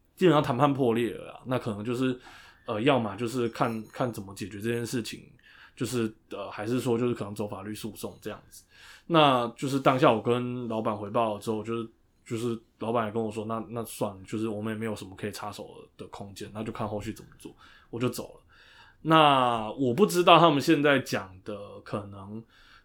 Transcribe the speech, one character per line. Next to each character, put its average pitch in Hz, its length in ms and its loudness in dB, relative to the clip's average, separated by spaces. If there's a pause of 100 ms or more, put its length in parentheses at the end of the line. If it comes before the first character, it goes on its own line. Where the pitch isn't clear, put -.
(160)
基 185 120 4
本 160 40 8
上 147 120 6
谈 127 120 -2
判 143 160 4
破 131 220 2
裂 113 220 0
了 - 160 -14
啦。 - 160 -20
那 127 100 -2
可 120 160 -4
能 104 100 -8
就 120 120 -4
是， 131 200 0 (520)
呃， 110 140 -4
要 131 180 4
么 101 160 -4
就 117 120 -4
是 117 220 -2
看， 113 420 -2
看 123 220 -4
怎 110 80 -10
么 98 140 -14
解 104 120 -10
决 101 140 -12
这 113 100 -2
件 117 140 -2
事 120 160 -2
情， - 180 -10 (560)
就 - 80 -6
是， 113 300 0 (160)
呃， 95 220 -10
还 107 160 -8
是 123 120 0
说 120 160 2
就 123 120 2
是 120 80 0
可 110 100 -8
能 101 80 -10
走 104 140 -4
法 98 160 -10
律 107 100 -8
诉 107 220 -10
讼 107 260 -10
这 107 80 -10
样 101 100 -12 (120)
子。 - 120 -20 (440)
那 135 500 4
就 147 100 -4
是 135 120 0
当 135 180 4
下 135 160 8
我 107 80 2
跟 123 460 -2
老 113 120 -2
板 110 160 -2
回 101 140 -8
报 113 240 0
了 101 60 -6
之 110 100 -4
后， 107 140 -2
就 113 120 -4
是， 113 140 -6 (340)
就 120 140 -6
是 117 180 -2 (220)
老 113 140 -4
板 117 160 0
也 104 40 -6
跟 113 80 -2
我 110 120 -2
说 107 180 -6
，“那， 113 200 -6
那 117 140 -6
算 110 280 -6
了， 95 160 -16
就 117 100 -6
是 110 100 -2
我 107 140 -4
们 110 100 -4
也 107 60 -6
没 110 80 -6
有 110 100 -4
什 104 80 -12
么 95 140 -14
可 - 80 -8
以 104 60 -6
插 104 200 -10
手 101 160 -14 (300)
的 98 120 -14
空 101 260 -14
间， 101 180 -12
那 110 100 -6
就 110 80 -6
看 107 160 -6
后 104 140 -6
续 107 100 -8
怎 - 140 -16
么 - 140 -20
做。” - 120 -18 (380)
我 - 100 -8
就 123 80 0
走 - 280 -6
了。 - 60 -20 (600)
那 131 680 4
我 127 200 0
不 165 140 6
知 175 180 2
道 170 140 10
他 160 140 8
们 143 100 2
现 147 220 4
在 139 160 6
讲 98 440 -6
的 104 140 -8 (260)
可 104 240 -6
能 101 360 -14 (420)